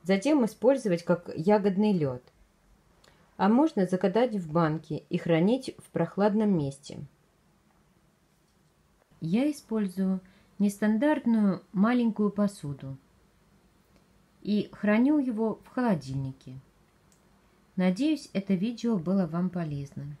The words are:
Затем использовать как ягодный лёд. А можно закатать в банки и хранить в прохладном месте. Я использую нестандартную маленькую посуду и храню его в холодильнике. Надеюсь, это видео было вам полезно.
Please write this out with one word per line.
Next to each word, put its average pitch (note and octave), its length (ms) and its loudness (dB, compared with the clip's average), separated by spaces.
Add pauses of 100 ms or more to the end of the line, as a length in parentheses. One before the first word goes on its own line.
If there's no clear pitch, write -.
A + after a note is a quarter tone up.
Затем A#3 400 2
использовать G#3+ 600 0
как - 300 -2
ягодный G#3 600 2
лёд. C#3 280 -2 (1160)
А F#3 100 2
можно A3+ 400 4
закатать G#3 480 0
в E3 160 -6
банки D#3+ 580 -2
и F3 80 -4
хранить F3 600 0
в - 140 -20
прохладном G3 680 0
месте. - 420 -6 (2250)
Я A3 280 0
использую F#3+ 720 -4 (400)
нестандартную G#3+ 1120 0
маленькую A3 580 2
посуду C#3+ 680 -6 (1400)
и G#3 320 -2
храню A#3+ 460 2
его A3+ 440 -4
в - 60 -20
холодильнике. C3+ 920 -4 (1160)
Надеюсь, G#3 560 0
это G3 220 0
видео A3+ 420 -2
было F3+ 280 0
вам F3 240 -4
полезно. D3 720 -8